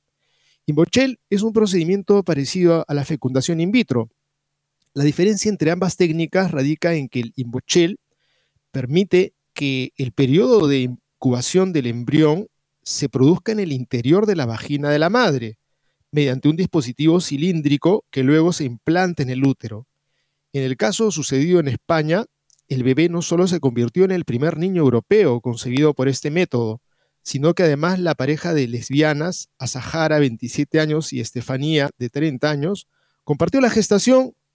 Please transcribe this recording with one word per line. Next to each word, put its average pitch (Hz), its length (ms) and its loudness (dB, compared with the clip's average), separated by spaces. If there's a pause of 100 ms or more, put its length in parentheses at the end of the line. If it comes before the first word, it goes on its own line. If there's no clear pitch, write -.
(680)
Invochel 220 520 0 (120)
es 196 100 0
un 220 120 -2
procedimiento 196 720 2
parecido 165 640 0
a 143 60 -6
la 139 100 -2
fecundación 135 580 -2
in 175 100 0
vitro. 123 400 0 (800)
La 139 100 -2
diferencia 196 460 2
entre 165 220 0
ambas 180 260 -2
técnicas 170 540 0
radica 156 420 0
en 143 160 -4
que 123 120 -4
el 117 140 -10
Invochel 139 640 0 (720)
permite 170 640 0 (220)
que 131 420 -4
el 127 140 -4
periodo 175 560 4
de 139 140 2
incubación 127 920 -2
del 139 140 -2
embrión 147 600 0 (360)
se - 260 -6
produzca 147 420 2
en 214 80 -2
el 180 120 -4
interior 131 560 0
de 208 80 2
la 147 100 -2
vagina 143 460 -4
de 147 80 2
la 160 100 2
madre, 147 480 0 (540)
mediante 139 360 0
un 160 100 2
dispositivo 160 640 0
cilíndrico 156 920 0
que 135 100 -2
luego 156 320 4
se 156 120 -4
implanta 160 580 -2
en 127 80 -4
el 127 120 -2
útero. 120 440 -2 (680)
En 139 80 -4
el 131 160 -4
caso 214 320 0
sucedido 156 500 0
en 147 80 0
España, 160 580 -2 (420)
el 131 160 -4
bebé 131 260 2
no 170 140 -4
solo 175 240 2
se 175 120 -2
convirtió 120 460 0
en 185 60 2
el 180 140 -4
primer 147 320 -2
niño 175 260 0
europeo 127 580 2
concebido 127 540 0
por 131 120 -2
este 139 220 -2
método, 123 520 -2 (420)
sino 151 320 0
que 190 80 0
además 160 360 2
la 170 140 0
pareja 151 400 -2
de 139 140 0
lesbianas, 147 920 -2
Azahara, 151 640 -2
veintisiete 139 600 -2
años, 156 340 -2
y 127 80 -4
Estefanía, 139 760 -2
de 123 120 -6
treinta 151 420 -2
años, 151 360 -4 (360)
compartió 170 380 0
la 233 100 4
gestación 233 600 2 (220)